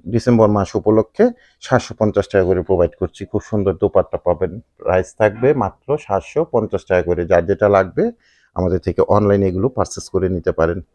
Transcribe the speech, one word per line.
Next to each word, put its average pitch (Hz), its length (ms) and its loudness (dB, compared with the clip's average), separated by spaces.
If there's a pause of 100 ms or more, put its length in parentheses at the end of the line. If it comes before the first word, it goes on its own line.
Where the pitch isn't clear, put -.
(140)
ডিসেম্বর 113 420 4
মাস 98 140 -2 (100)
উপলক্ষে 110 460 2 (400)
সাতশো - 340 -2
পঞ্চাশ 104 320 0
টাকা 95 180 2
করে 90 180 0
প্রোভাইড 87 320 2
করছি। - 220 -6 (100)
খুব 104 180 -2
সুন্দর 98 320 0
দোপাট্টা 92 440 0
পাবেন, 87 260 -2 (280)
প্রাইস 92 300 -2 (100)
থাকবে 110 300 0 (140)
মাত্র - 240 -8 (180)
সাতশো 98 360 -4 (120)
পঞ্চাশ 107 360 -2
টাকা 90 200 2
করে। 87 200 0
যার 87 200 4
যেটা 101 200 2
লাগবে 95 340 2 (520)
আমাদের 90 300 -2
থেকে 92 160 -2 (140)
অনলাইনে 101 360 2
এগুলো 95 160 -2 (100)
পারচেজ 98 360 -6
করে 92 220 0
নিতে 85 240 -4
পারেন। 82 200 0 (160)